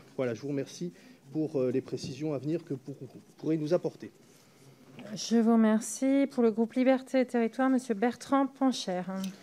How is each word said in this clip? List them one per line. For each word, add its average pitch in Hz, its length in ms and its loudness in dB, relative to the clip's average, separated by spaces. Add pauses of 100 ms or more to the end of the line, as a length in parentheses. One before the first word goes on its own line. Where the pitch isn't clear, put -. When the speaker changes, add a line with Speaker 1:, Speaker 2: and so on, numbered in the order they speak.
(160)
Speaker 1:
Voilà, 120 180 -2
je 107 80 -10
vous 139 60 -8
remercie 147 440 -6 (400)
pour, 151 240 -2
euh, 127 160 2
les 131 80 2
précisions 147 520 -6
à 135 60 -4
venir 156 260 -4
que 147 100 -6
pour-, 135 260 -10
vous 123 200 -16 (180)
pourrez 160 180 0
nous 151 180 0
apporter. 147 380 -4 (1040)
Speaker 2:
Je 226 220 0
vous 226 160 6
remercie. 226 760 4
Pour 247 120 0
le 226 80 6
groupe 226 240 -2
Liberté 262 460 2
et 247 60 2
Territoire, 247 440 0
Monsieur 247 240 0
Bertrand 247 520 0
Pancher. 240 560 -2 (400)